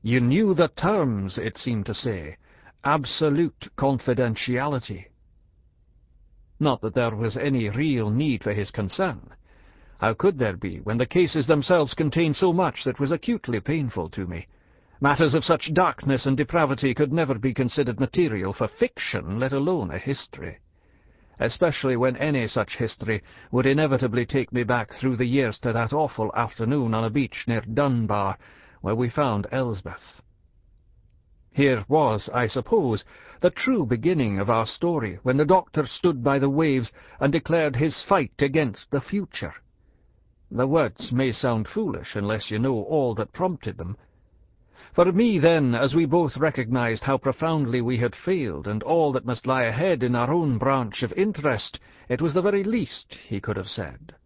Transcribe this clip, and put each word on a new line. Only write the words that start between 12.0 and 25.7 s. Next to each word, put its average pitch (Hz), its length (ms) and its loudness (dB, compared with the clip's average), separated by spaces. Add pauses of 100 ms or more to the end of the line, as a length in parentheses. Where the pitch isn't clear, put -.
so 185 160 4
much - 320 0
that 127 140 -2
was 139 120 0
acutely 165 480 -2
painful 120 500 -2
to 95 160 -6
me? 87 220 -10 (540)
Matters 143 320 4
of 156 120 2
such 160 280 0
darkness 143 520 2
and 135 100 2
depravity 139 580 0
could 147 200 0
never 151 220 0
be 117 180 -2
considered 123 480 -2
material 113 500 0
for 110 160 -2
fiction, - 720 -4
let 131 140 -2
alone 139 380 -2
a 78 60 -6
history. - 600 -8 (840)
Especially 131 560 0
when 123 220 0
any 143 320 0
such - 260 -4
history 110 480 -4 (260)
would 127 160 0
inevitably 135 600 2
take 131 260 -2
me 120 100 0
back 117 300 0
through 131 240 -2
the 117 80 -2
years 123 360 0
to 120 120 -2